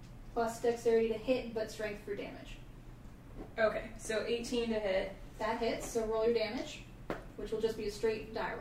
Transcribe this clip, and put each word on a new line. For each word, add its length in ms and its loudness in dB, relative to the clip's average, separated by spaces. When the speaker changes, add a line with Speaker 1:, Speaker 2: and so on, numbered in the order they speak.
Speaker 1:
Plus 260 0
dexterity 480 6
to 60 2
hit, 400 2
but 160 0
strength 340 -6
for 100 -4
damage. 420 -8
Speaker 2:
Okay, 260 4
so 280 0
eighteen 420 2
to 100 2
hit. 360 2
Speaker 1:
That 200 0
hits, 300 0
so 180 2
roll 200 4
your 80 6
damage, 460 0
which 140 -6
will 100 0
just 160 2
be 100 -2
a 40 0
straight 440 0
die 260 0